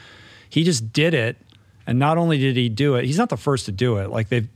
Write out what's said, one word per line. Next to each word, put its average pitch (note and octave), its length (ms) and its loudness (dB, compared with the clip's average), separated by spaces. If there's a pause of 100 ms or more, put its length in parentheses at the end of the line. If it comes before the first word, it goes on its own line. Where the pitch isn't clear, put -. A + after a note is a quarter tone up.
(480)
He D#3+ 160 0
just A#2 280 -2
did D#3+ 200 2
it. A#2+ 240 0 (500)
And A#2+ 120 0
not D3+ 180 2
only E3 220 2
did C3 180 0
he A#2+ 140 0
do C3+ 240 2
it, A#2+ 100 0
he's D3 140 -2
not A#3+ 100 2
the C3 80 -2
first C3+ 300 -2
to G2+ 60 -6
do A2+ 260 0
it. G2 100 -4
Like, A2+ 220 -4
they've, A#2 260 -2